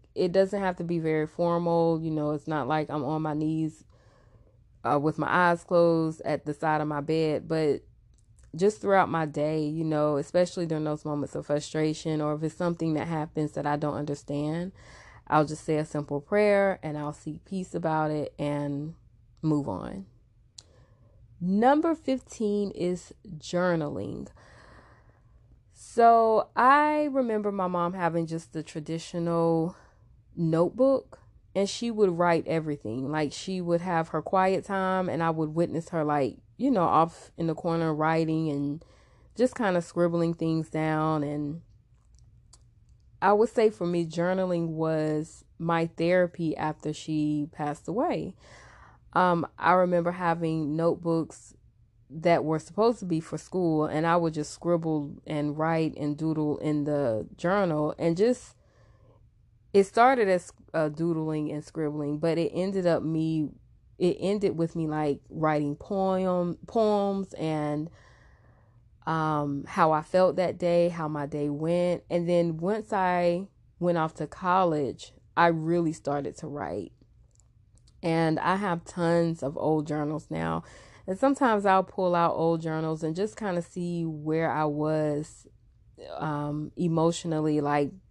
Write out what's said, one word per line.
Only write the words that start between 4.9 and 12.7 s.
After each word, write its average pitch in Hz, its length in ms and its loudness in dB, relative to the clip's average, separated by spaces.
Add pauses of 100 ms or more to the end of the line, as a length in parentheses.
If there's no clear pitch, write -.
with 151 160 -2
my 156 120 -2
eyes 175 340 4
closed 165 640 2
at 147 200 -2
the 147 80 -4
side 156 280 0
of 151 60 -2
my 147 140 -4
bed, 156 460 0
but 160 340 0 (720)
just 196 260 0
throughout 190 280 4
my 165 160 0
day, 151 400 -2
you 160 180 -4
know, 151 340 2
especially 175 480 0
during 156 200 -2
those 151 200 -4
moments 147 300 -4
of 151 100 -6
frustration, 156 760 -2
or 151 120 0
if 151 100 -4
it's 156 120 -4
something 170 400 -2